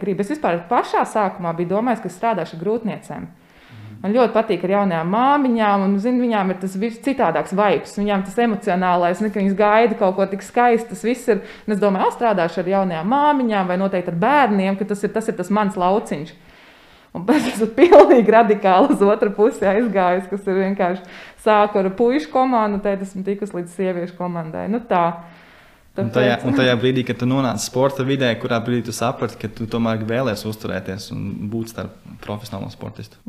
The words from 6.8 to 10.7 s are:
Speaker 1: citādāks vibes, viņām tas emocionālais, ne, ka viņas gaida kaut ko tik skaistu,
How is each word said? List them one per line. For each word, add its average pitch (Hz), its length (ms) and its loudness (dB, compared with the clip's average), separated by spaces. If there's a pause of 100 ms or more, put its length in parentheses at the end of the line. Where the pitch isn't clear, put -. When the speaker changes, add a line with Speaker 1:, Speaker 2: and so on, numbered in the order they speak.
Speaker 1:
citādāks 185 500 0
vibes, 196 420 0
viņām 202 280 0
tas 190 180 -10
emocionālais, 185 800 0
ne, 214 80 0
ka 208 80 -4
viņas 196 160 0
gaida 214 440 4
kaut 190 180 2
ko 196 120 2
tik 196 140 -8
skaistu, 233 480 2